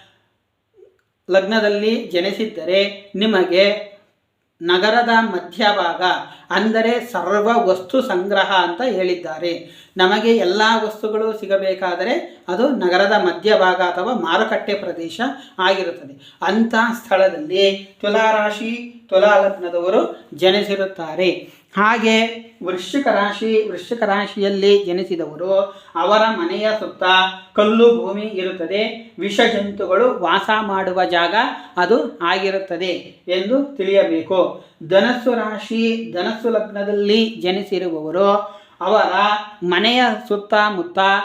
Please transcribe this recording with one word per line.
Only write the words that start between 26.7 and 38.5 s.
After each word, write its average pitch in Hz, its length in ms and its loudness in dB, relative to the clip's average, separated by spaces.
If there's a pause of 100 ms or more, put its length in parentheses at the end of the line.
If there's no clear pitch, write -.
ಸುತ್ತ 185 240 -8 (500)
ಕಲ್ಲು 226 440 6
ಭೂಮಿ 196 260 -4
ಇರುತ್ತದೆ, 190 960 -6
ವಿಷ 196 220 -2
ಜಂತುಗಳು 202 840 0
ವಾಸ 180 280 0 (100)
ಮಾಡುವ 190 440 -2
ಜಾಗ 175 300 0 (420)
ಅದು 208 420 2
ಆಗಿರುತ್ತದೆ 185 1120 -4
ಎಂದು 208 480 -2
ತಿಳಿಯಬೇಕು. 185 880 0 (240)
ಧನಸ್ಸು 233 460 2
ರಾಶಿ, 226 800 -2
ಧನಸ್ಸು 220 380 -4
ಲಗ್ನದಲ್ಲಿ 208 800 0
ಜನಿಸಿರುವವರು 185 1300 -2 (240)